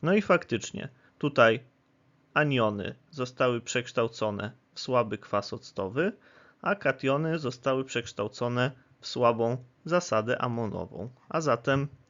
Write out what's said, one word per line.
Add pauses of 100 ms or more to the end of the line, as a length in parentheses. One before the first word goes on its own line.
No
i
faktycznie (300)
tutaj (760)
aniony (160)
zostały
przekształcone (220)
w
słaby
kwas
octowy, (500)
a
kationy
zostały
przekształcone (300)
w
słabą (200)
zasadę
amonową, (180)
a
zatem (220)